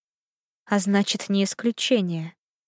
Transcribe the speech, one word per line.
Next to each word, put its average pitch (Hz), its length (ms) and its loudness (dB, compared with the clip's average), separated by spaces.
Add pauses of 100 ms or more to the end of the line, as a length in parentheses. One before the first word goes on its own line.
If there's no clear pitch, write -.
(640)
а 208 140 2
значит, 202 500 0
не 196 160 2
исключение. 180 880 -2 (340)